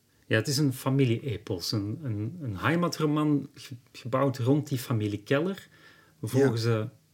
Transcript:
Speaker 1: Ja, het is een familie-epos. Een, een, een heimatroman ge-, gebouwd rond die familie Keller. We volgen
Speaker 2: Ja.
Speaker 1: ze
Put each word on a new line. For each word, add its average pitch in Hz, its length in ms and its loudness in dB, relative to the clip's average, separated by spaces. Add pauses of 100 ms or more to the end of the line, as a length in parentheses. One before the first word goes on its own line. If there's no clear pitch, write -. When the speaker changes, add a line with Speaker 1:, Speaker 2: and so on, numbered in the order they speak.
(260)
Speaker 1:
Ja, 113 100 2
het 107 120 2
is 135 100 0
een 143 140 2
familie-epos. 120 1000 0
Een, 104 300 -2
een, 117 400 -6
een 110 140 -6
heimatroman 151 960 0
ge-, - 200 -16 (180)
gebouwd 131 460 0
rond 135 300 2
die 135 100 -2
familie 107 440 -2
Keller. 175 460 0 (500)
We - 80 -6
volgen 131 240 4
Speaker 2:
Ja. 113 60 0
Speaker 1:
ze 113 320 0 (260)